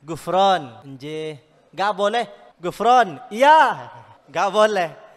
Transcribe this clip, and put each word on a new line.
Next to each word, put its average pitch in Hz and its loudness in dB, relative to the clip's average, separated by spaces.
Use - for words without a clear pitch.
Gufron, 165 -4
nje, 151 -14
nggak 190 -4
boleh. 202 -2
Gufron, 208 0
iya, 240 2
nggak 165 -4
boleh. 202 0